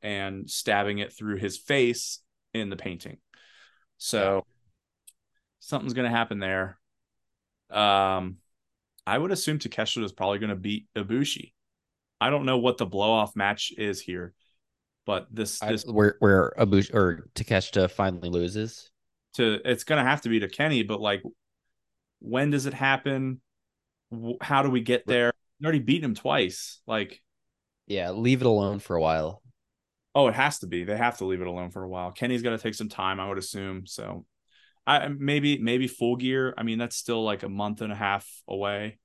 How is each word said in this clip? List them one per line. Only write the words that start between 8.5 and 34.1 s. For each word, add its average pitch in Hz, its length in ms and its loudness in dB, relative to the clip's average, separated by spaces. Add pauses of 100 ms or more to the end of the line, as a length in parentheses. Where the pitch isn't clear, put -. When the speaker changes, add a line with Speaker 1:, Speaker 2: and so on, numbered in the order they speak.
Speaker 1:
I 110 120 2
would 180 140 0
assume 156 260 -2
Takeshita - 460 -4
is 95 80 -6
probably 101 260 -2
gonna 107 160 -4
beat 104 400 -6
Ibushi. 113 600 -2 (640)
I 123 100 2
don't 143 140 0
know 131 140 4
what 123 200 2
the 113 80 0
blow-off 104 480 2
match 104 420 -2
is 104 240 -4
here, 90 340 -10 (720)
but 95 260 -2
this, 107 280 -6
Speaker 2:
I, 107 120 -2
Speaker 1:
this 107 120 -2
Speaker 2:
where, 107 340 4
where 98 380 6
Ibushi 101 380 4
or 87 400 2
Takeshita 95 560 2
finally 90 380 -2
loses. 90 640 -4 (440)
Speaker 1:
to, 110 300 2
it's 120 200 0
gonna 147 200 2
have 147 160 2
to 120 80 -4
be 110 120 4
to 98 80 -2
Kenny, 143 340 0
but, 104 180 -4
like, 101 220 0 (960)
when 131 320 0
does 139 160 0
it 127 80 -6
happen? 135 640 0 (720)
Wh-, 117 280 -8
how 139 200 4
do 139 60 2
we 127 140 2
get 123 180 2
Speaker 2:
Right. - 60 -20
Speaker 1:
there? 120 260 2 (260)
You 143 80 -8
already 160 120 4
beat 147 260 2
him 113 100 -2
twice. - 720 -2
Like, 110 360 -4 (640)
Speaker 2:
Yeah, 92 240 -2
leave 123 320 2
it 127 40 6
alone 101 340 4
for - 160 -6
a 80 40 2
while. 80 420 0 (720)
Speaker 1:
Oh, 139 140 6
it 107 60 2
has 139 240 2
to 98 80 -12
be. 87 180 -4
They 104 120 -4
have 120 220 0
to 95 60 -6
leave 92 160 -2
it 92 60 -6
alone 90 240 -6
for 95 120 -10
a 92 60 -10
while. 90 240 -8
Kenny's 123 300 -2
gotta 113 160 -2
take 110 160 -6
some 107 160 -8
time, 95 280 -2
I 95 100 -4
would 98 100 -4
assume. 95 480 -8
So, 98 400 -12 (600)